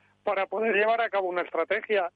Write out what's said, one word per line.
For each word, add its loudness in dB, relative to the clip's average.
para 0
poder 0
llevar 2
a 0
cabo 0
una -2
estrategia, -2